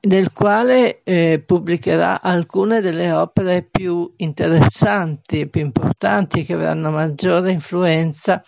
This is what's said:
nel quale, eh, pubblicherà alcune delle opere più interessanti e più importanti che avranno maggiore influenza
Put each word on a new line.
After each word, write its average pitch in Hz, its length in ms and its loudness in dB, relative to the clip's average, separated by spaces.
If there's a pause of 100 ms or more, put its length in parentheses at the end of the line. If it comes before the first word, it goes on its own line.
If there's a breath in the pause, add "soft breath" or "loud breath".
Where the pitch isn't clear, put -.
nel 190 280 2
quale, 233 680 2
eh, 165 420 2
pubblicherà 170 760 0
alcune 190 600 0
delle 170 320 -2
opere 180 500 0
più 175 540 -6
interessanti 165 1200 0
e 147 80 -4
più 156 140 -4
importanti 180 800 -2
che 175 120 -4
avranno 160 360 -2
maggiore 170 600 0
influenza 170 960 -2